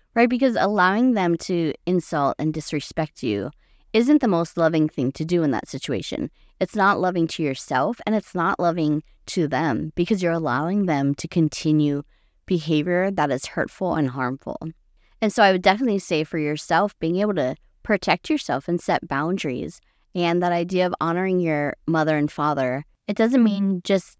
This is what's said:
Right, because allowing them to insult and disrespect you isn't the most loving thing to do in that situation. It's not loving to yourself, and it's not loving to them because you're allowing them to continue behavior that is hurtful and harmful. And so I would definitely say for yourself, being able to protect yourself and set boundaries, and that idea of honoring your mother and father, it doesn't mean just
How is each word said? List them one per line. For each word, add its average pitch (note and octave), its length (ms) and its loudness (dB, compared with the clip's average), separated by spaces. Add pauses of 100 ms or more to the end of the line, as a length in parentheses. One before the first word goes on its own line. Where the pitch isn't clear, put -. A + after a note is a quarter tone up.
(160)
Right, A#3 140 4
because A#3+ 300 0
allowing G#3 540 2
them F3 240 2
to E3+ 360 -2 (120)
insult D#3+ 540 0
and D#3 140 0
disrespect - 720 -6
you G#2 280 -2 (420)
isn't B3+ 280 4
the A#3+ 60 2
most E3+ 300 0
loving D#3+ 320 4
thing C3+ 220 -2
to D#3 140 -6
do E3+ 180 2
in C#3+ 80 2
that - 160 -4
situation. - 640 -6 (280)
It's F#3 160 -2
not G3+ 240 2
loving F3+ 280 0
to - 160 -6
yourself, C#3+ 640 -2
and A3 100 0
it's - 180 -4
not F3+ 260 -2
loving D#3+ 440 0 (240)
to E3 200 0
them D3+ 480 -2
because F#3 280 0
you're E3+ 80 2
allowing E3 540 0
them C#3+ 300 0
to - 120 -10
continue D3+ 760 0 (420)
behavior F3 640 0
that D3+ 200 0
is C3 160 -4
hurtful - 480 -4
and C#3+ 140 0
harmful. C3 480 -6 (640)
And G#3+ 100 2
so A3+ 120 4
I G3 80 8
would F#3 100 2
definitely G3+ 380 2
say D#3 240 -2
for D#3+ 160 -6
yourself, D#3+ 600 0
being E3 180 -2
able G#3 180 0
to C#3 200 -2 (280)
protect - 460 0
yourself D3 380 -2
and F3 140 0
set - 260 -2
boundaries, D3+ 720 -4 (340)
and F3 300 0
that F3 80 2
idea F3+ 340 0
of F3+ 140 -2
honoring F3+ 400 0
your D3+ 340 0 (140)
mother D#3 300 2
and D3 120 0
father, C#3 560 -2 (220)
it G3+ 80 -4
doesn't A#3 280 4
mean G3 400 0
just - 360 0